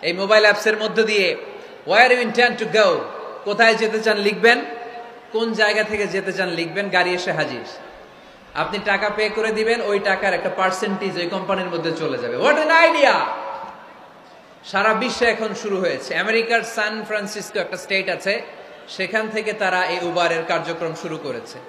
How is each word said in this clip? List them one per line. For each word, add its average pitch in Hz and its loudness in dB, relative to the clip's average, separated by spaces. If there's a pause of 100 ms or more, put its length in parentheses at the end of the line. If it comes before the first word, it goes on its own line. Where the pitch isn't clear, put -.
এই 170 -2
mobile 196 4
অ্যাপসের 214 4
মধ্য 214 0
দিয়ে 196 2 (500)
where 226 6
you 247 -2
intend 233 2
to 165 0
go, 202 6 (500)
কোথায় 220 4
যেতে 214 0
চান 220 2
লিখবেন, 208 4 (680)
কোন 226 -2
জায়গা 214 2
থেকে 208 -2
যেতে 190 -4
চান 180 -2
লিখবেন, 170 -4
গাড়ি 180 2
এসে 175 -4
হাজির। 127 -4 (920)
আপনি 180 -4
টাকা 202 0
পে 214 0
করে 220 -2
দিবেন, 220 0
ওই 208 0
টাকার 196 0
একটা - -2
percentage 190 -2
ওই 175 -2
কোম্পানির 185 -2
মধ্যে 165 -2
চলে 139 -2
যাবে। 120 -4
What 285 4
an 320 6
idea! 277 6 (1500)
সারা 208 2
বিশ্বে 240 0
এখন 220 0
শুরু 196 -4
হয়েছে। 160 -2
আমেরিকার 226 2
San 220 -4
Francisco 202 -6
একটা 180 -4
state 190 -2
আছে, 202 -2 (460)
সেখান 214 -2
থেকে 214 -4
তারা 185 0
এই 175 -2
উবারের 170 0
কার্যক্রম 160 -4
শুরু 160 -8
করেছে। 123 -10 (100)